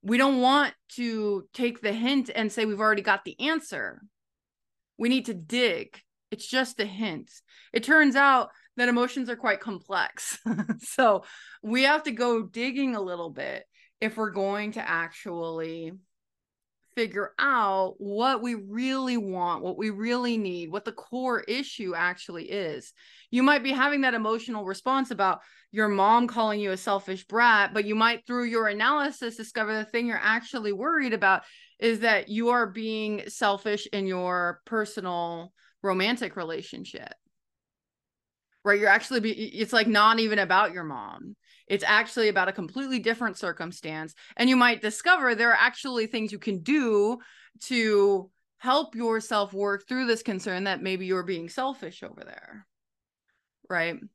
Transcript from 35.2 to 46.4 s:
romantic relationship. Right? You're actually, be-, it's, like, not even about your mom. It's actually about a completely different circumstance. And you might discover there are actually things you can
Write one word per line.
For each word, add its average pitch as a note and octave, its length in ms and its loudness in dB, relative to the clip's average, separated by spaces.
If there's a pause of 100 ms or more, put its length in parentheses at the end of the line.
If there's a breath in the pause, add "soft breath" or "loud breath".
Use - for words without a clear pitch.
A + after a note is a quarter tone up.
romantic G3 520 0
relationship. - 800 -10 (1500)
Right? G3+ 160 4
You're G#3 80 4
actually, A3+ 320 4
be-, A3 100 -2
it's, G#3+ 420 -6
like, A3 140 4
not A3 320 6
even G#3+ 220 2
about F#3 320 4
your F3+ 120 -8
mom. C#3 520 -10 (320 soft breath)
It's G3 180 -2
actually A3+ 420 4
about F#3+ 200 2
a F#3+ 40 -4
completely B3 460 -6
different A3 380 -2
circumstance. D#3+ 800 -10 (240 loud breath)
And B3 100 4
you C4 80 6
might A#3+ 240 4
discover B3+ 540 2
there A#3 160 4
are A3+ 80 6
actually A#3+ 480 2
things A3 260 -4
you G3+ 60 -12
can F#3+ 240 -4